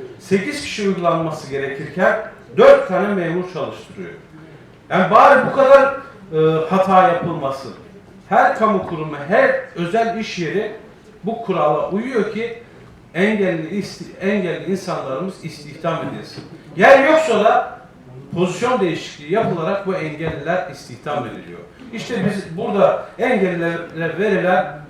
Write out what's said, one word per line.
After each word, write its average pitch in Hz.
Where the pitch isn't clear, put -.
sekiz 202
kişi -
uygulanması 165
gerekirken 139
dört 269
tane 190
memur 180
çalıştırıyor. 110
Yani 175
bari 254
bu -
kadar, 269
e, 160
hata 185
yapılmasın. 147
Her -
kamu 208
kurumu, 156
her 220
özel 202
iş 214
yeri 185
bu 220
kurala 151
uyuyor 226
ki 226
engelli 185
isti-, -
engelli 190
insanlarımız 165
istihdam -
edilsin. -
Yer 269
yoksa 240
da -
pozisyon 220
değişikliği 156
yapılarak 190
bu 185
engelliler 156
istihdam 127
ediliyor. 92
İşte 226
biz 196
burada 202
engellilere 170
verilen 180